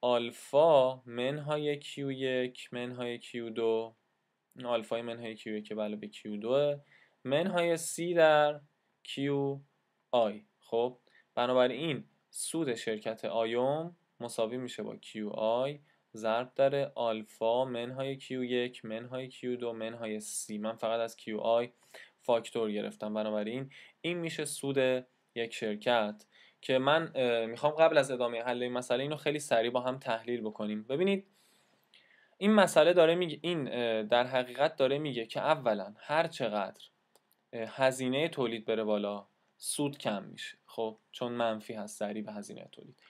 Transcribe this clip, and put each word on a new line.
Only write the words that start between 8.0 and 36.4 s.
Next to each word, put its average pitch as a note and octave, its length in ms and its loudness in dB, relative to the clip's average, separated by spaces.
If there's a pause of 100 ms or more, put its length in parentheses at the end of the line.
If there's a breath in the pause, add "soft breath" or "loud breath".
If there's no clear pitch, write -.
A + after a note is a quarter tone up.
در D3+ 460 6 (420)
کیو C#3 560 -2 (520)
آی. G#2+ 320 2 (180)
خب، B2 380 -2 (360 soft breath)
بنابراین B2+ 680 2 (260)
سود D#3 440 -2
شرکت A2 500 -6
آیوم B2+ 720 0 (240)
مساوی A#2 360 -2
می‌شه B2 260 -8
با A2 140 -8
کیو G#2+ 340 -8
آی B2+ 500 0 (340 soft breath)
ضرب A2+ 400 0
در C#3 400 2
آلفا A2+ 720 0
منهای C3 520 -6
کیو C3 280 -6
یک B2 400 -2
منهای B2 440 -8
کیو B2 280 -6
دو A#2+ 160 -4
منهای A2+ 480 -6
سی. - 380 -8
من A2 180 -4
فقط A2+ 240 0
از A2+ 160 -4
کیو A2 240 -6
آی A#2 280 2 (520 loud breath)
فاکتور A2+ 500 0
گرفتم، G#2+ 440 -4
بنابراین G#2+ 560 -4 (300 loud breath)
این F3 180 -4
می‌شه E3 260 -4
سود C3 640 0 (280)
یک A#2 200 -4
شرکت G#2+ 720 0 (340 soft breath)
که C3 180 2
من، D3+ 360 2
اه، A#2+ 320 2
می‌خوام B2 260 0
قبل D#3+ 260 6
از C3+ 120 4
ادامه A#2+ 320 -2
حل B2 200 -2
این B2 100 -2
مسئله B2+ 300 0
اینو D3+ 140 -4
خیلی D3 220 -2
سریع A#2+ 320 2
با B2 100 0
هم B2+ 180 -2
تحلیل A#2 420 -4
بکنیم. G#2+ 420 -6
ببینید، F#3 440 0 (1120 soft breath)
این G3+ 140 4
مسئله F3 400 8
داره E3+ 220 8
میگه، F3 280 -2
این، D#3+ 300 -2
اه، A#2 300 0
در A#2+ 240 4
حقیقت B2+ 500 0
داره C3+ 220 2
میگه B2 280 -4
که - 140 -6
اولاً A2+ 580 0
هر D#3+ 280 0
چقدر، G#2 580 -4 (680)